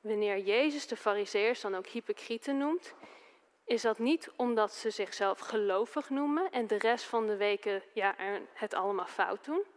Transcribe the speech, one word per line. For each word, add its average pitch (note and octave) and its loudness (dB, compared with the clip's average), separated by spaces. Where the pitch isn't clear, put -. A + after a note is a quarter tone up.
Wanneer G#3 2
Jezus B3+ 2
de A3+ -4
Farizeeërs G#3 2
dan G3 -2
ook F#3 -6
hypocrieten A#3 -4
noemt, D4+ -2
is A#3 2
dat A3 0
niet C#4 2
omdat A3+ 2
ze - -2
zichzelf G3 -2
gelovig G#3+ 0
noemen D4 0
en A#3 -2
de G#3 2
rest A3+ 2
van A3 0
de G#3+ 2
weken, G3+ 0
ja, G3 0
er, G3 -4
het - -6
allemaal F#3 0
fout F#3+ -2
doen. E4+ -2